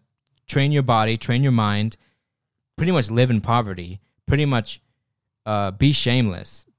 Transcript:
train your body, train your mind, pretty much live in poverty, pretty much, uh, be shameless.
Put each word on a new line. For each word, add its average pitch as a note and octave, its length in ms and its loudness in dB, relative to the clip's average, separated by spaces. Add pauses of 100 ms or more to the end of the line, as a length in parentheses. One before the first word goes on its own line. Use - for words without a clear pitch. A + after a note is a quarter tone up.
(460)
train C#3+ 260 0
your D3 100 2
body, A2+ 340 2
train A#2+ 260 0
your C#3 100 4
mind, G#2+ 440 0 (800)
pretty E3 160 0
much B2 180 0
live B2 200 2
in A2 100 2
poverty, G2 600 -4 (260)
pretty C#3+ 180 0
much, C3 360 -2 (640)
uh, G2+ 240 -2
be C3+ 220 2
shameless. A#2+ 720 -2 (140)